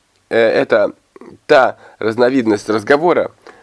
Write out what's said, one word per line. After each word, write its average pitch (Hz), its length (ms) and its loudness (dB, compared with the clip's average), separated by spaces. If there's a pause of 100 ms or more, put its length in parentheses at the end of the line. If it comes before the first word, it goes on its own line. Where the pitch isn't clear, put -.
(280)
э, - 80 -4
это 113 560 0 (540)
та 127 320 2 (220)
разновидность 113 680 -2
разговора, 127 640 0 (320)